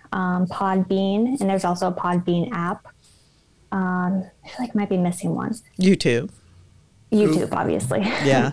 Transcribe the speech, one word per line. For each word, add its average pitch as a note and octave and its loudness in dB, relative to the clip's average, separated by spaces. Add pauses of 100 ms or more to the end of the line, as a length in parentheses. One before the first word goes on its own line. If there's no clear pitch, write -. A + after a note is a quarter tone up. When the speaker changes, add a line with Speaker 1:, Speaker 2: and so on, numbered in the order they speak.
(120)
Speaker 1:
um, F3+ 0
Podbean, G3 0
and G3 0
there's F#3+ 0
also F3+ 0
a F#3 0
Podbean F3 0
app. F3 -6 (840)
Um, F#3 0 (200)
I - -20
feel - -16
like A#3+ -6
I G#3+ 0
might G3+ 0
be F#3+ 2
missing F3 -2
one. - -4 (260)
Speaker 2:
YouTube. E3 2 (800)
Speaker 1:
YouTube, G3+ 2
Speaker 3:
Goo-, - -2
Speaker 1:
obviously. - 0
Speaker 2:
Yeah. C3+ 2